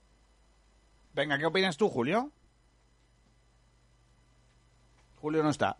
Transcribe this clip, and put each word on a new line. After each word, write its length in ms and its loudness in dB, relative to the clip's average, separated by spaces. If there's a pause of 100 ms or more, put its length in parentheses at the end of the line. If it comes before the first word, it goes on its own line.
(1120)
Venga, 240 0
¿qué 80 -2
opinas 320 0
tú, 120 2
Julio? 420 -2 (2750)
Julio 280 -2
no 80 2
está. 280 0